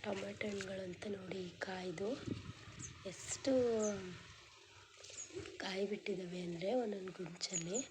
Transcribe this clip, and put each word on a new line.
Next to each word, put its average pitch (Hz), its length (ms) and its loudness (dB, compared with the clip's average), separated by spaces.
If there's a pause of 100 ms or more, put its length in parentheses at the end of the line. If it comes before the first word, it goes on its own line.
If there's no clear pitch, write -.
ಟೊಮೆಟೊ 202 440 0
ಹಣ್ಣುಗಳು 190 380 -2
ಅಂತ. 180 180 -6 (120)
ನೋಡಿ 190 320 -4
ಈ 170 40 -8 (140)
ಕಾಯ್ದು 185 420 -2 (960)
ಎಷ್ಟು - 460 0 (2000)
ಕಾಯಿ 190 300 2
ಬಿಟ್ಟಿದ್ದಾವೆ 180 540 0
ಅಂದರೆ 175 300 2
ಒಂದೊಂದು 202 420 2
ಗುಂಚಲ್ಲಿ. 175 600 0 (140)